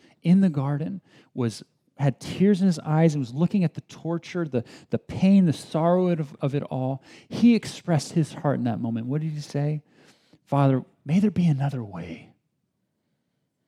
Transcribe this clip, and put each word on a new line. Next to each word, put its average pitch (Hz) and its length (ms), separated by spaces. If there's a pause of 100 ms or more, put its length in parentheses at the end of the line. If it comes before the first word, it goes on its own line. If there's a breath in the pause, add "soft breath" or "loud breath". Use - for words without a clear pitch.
(240 soft breath)
in 185 160
the 190 80
garden 147 520 (320 soft breath)
was, 117 300 (340)
had 139 220
tears 190 420
in 196 60
his 170 140
eyes 156 340
and 147 60
was 117 120
looking 175 300
at 160 120
the - 80
torture, 165 640
the, 127 160 (260 loud breath)
the 113 80
pain, 190 460
the 156 80
sorrow 175 560
of, 160 320
of 139 160
it 139 80
all. 131 400 (240 loud breath)
He 233 260
expressed - 600
his 160 180
heart - 260
in 120 60
that 113 160
moment. 113 260
What 143 140
did 160 100
he 151 100
say? 147 420 (640 soft breath)
"Father, 135 360 (220)
may 165 160
there 208 100
be 175 160
another 139 380
way." 85 480 (1400)